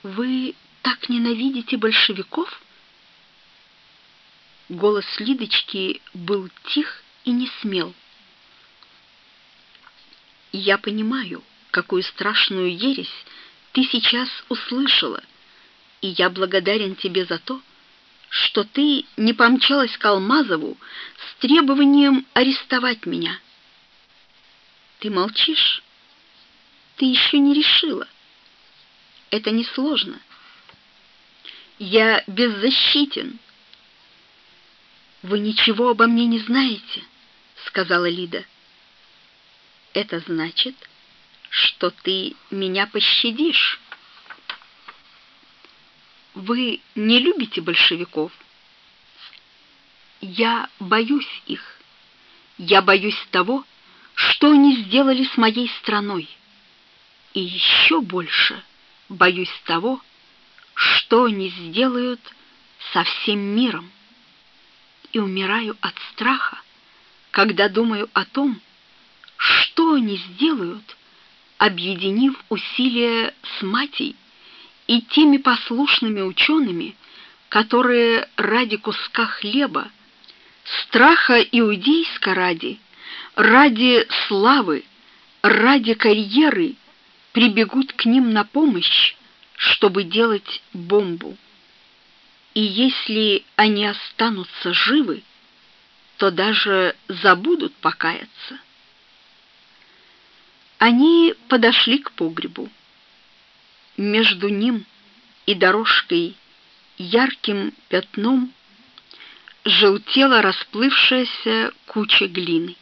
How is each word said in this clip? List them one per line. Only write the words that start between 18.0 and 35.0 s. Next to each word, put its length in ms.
что 360
ты 400
не 180
помчалась 640
к 60
Алмазову 720
с 240
требованием 920
арестовать 720
меня. 340
Ты 120
молчишь? 720
Ты 100
ещё 320
не 160
решила. 540
Это 220
несложно. 680
Я 480
беззащитен. 1120